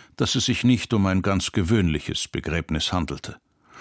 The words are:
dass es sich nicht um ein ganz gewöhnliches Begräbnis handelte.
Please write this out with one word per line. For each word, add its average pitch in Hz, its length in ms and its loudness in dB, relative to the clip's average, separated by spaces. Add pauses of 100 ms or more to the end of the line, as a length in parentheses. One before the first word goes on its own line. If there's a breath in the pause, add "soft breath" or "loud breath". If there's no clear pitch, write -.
(160 loud breath)
dass - 180 0
es 117 100 0
sich 120 200 0
nicht 120 280 2
um 101 140 4
ein 95 160 2
ganz 98 300 0
gewöhnliches 90 760 0
Begräbnis 78 640 -4
handelte. 78 440 -4 (440 loud breath)